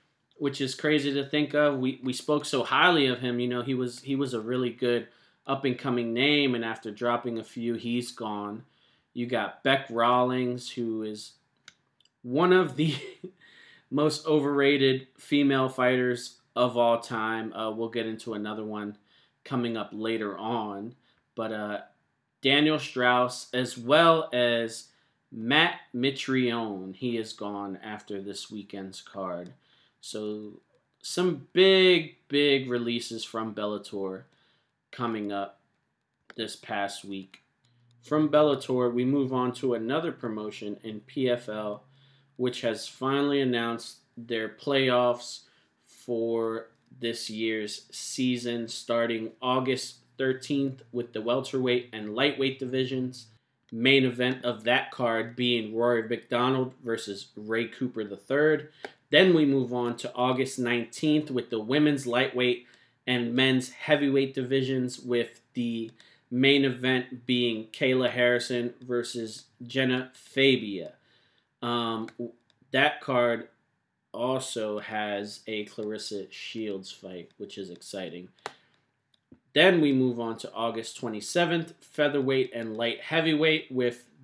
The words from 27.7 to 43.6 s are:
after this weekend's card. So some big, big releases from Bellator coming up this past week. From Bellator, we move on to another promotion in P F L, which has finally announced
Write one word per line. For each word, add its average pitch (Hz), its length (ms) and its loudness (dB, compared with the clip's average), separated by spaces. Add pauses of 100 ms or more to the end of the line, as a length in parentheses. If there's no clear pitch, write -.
after 104 400 -8
this 98 300 -12
weekend's 98 480 -12
card. 90 540 -8 (480)
So 107 600 -10 (400)
some 170 500 -2
big, 185 640 6 (100)
big 139 420 2
releases 120 540 -4
from 110 320 -6
Bellator 101 720 -6 (640)
coming 113 400 -4
up 101 300 -6 (760)
this 107 200 -8
past 101 480 -6
week. 98 380 -12 (640)
From 151 260 2
Bellator, 135 640 4
we 123 100 2
move 131 300 2
on 123 200 0
to 123 200 -2
another 135 380 -2
promotion 107 720 -8
in 107 160 -10
P 127 280 -2
F 120 220 0
L, 107 360 -6 (500)
which 123 260 -2
has 110 260 -2
finally 139 540 0
announced 120 560 -2 (180)